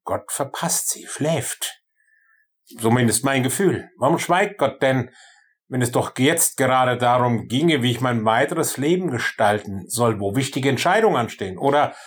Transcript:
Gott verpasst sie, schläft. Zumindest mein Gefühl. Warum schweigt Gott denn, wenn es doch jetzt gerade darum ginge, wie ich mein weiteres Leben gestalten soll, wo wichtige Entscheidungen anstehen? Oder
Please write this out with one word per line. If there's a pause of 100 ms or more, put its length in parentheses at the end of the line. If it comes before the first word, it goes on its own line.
Gott
verpasst
sie,
schläft. (960)
Zumindest
mein
Gefühl.
Warum
schweigt
Gott
denn, (540)
wenn
es
doch
jetzt
gerade
darum
ginge,
wie
ich
mein
weiteres
Leben
gestalten
soll,
wo
wichtige
Entscheidungen
anstehen?
Oder (140)